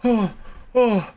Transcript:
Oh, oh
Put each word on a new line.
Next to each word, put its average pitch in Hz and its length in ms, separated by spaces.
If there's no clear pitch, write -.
Oh, 226 300
oh 226 440